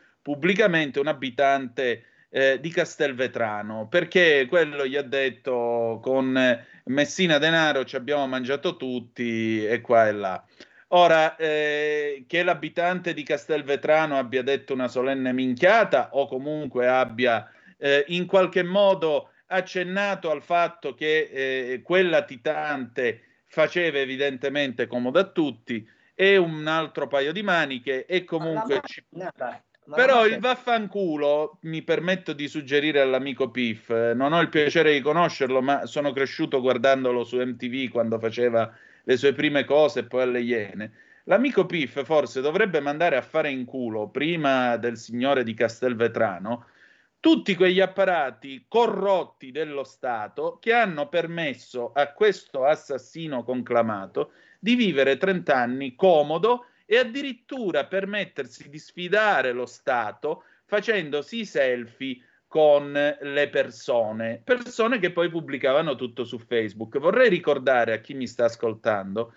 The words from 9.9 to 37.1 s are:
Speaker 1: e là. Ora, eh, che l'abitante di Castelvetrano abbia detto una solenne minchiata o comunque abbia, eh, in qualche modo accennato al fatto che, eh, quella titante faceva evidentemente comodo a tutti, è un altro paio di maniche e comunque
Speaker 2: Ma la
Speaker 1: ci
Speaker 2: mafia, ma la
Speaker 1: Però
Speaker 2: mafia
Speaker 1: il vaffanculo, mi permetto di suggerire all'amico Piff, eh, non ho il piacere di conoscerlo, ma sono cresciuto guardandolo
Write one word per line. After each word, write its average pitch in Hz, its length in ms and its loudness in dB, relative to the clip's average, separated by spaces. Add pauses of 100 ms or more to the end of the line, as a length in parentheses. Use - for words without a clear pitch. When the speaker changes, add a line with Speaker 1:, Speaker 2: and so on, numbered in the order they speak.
Speaker 1:
e - 20 0
là. 98 340 -4 (440)
Ora, 160 480 6
eh, 151 880 -2
che 170 160 0
l'abitante 170 680 -2
di 147 100 -10
Castelvetrano 147 920 0
abbia 127 260 -2
detto 135 300 -2
una 127 160 -2
solenne 131 420 -2
minchiata 131 800 2
o 139 140 0
comunque 131 640 -2
abbia, 123 600 0 (280)
eh, 139 320 2
in 175 160 -4
qualche 180 380 2
modo 175 640 0 (160)
accennato 185 840 -4
al 147 120 -4
fatto 165 540 -2
che, 156 360 0
eh, 131 500 -4
quella 170 420 2
titante 139 1000 -4 (240)
faceva 156 540 0
evidentemente 135 840 -2
comodo 123 340 0
a 190 100 2
tutti, 120 580 -4 (260)
è 196 220 4
un 160 320 2
altro 156 400 -2
paio 143 240 -2
di 196 100 -6
maniche 139 640 -2
e 180 200 -2
comunque 160 500 -4
Speaker 2:
Ma 131 60 -2
la - 60 -12
Speaker 1:
ci - 220 -18
Speaker 2:
mafia, 170 300 -12
ma 120 240 -10 (220)
la 147 100 -14
Speaker 1:
Però 262 240 4
Speaker 2:
mafia 220 160 4
Speaker 1:
il 196 60 -8
vaffanculo, 190 1200 -2
mi 160 200 -8
permetto 170 520 -2
di 143 140 -8
suggerire 143 520 0
all'amico 131 500 0
Piff, 117 400 -4
eh, 117 240 2
non 135 200 0
ho 170 80 4
il 160 80 2
piacere 151 420 2
di 143 80 4
conoscerlo, 139 640 0
ma 131 240 0
sono 143 260 -4
cresciuto 139 480 -2
guardandolo 127 640 2